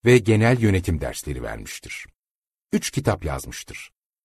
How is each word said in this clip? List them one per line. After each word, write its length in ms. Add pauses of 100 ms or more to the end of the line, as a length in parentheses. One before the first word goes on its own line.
ve 140
genel 440
yönetim 380
dersleri 420
vermiştir. 640 (680)
Üç 180
kitap 340
yazmıştır. 640 (340)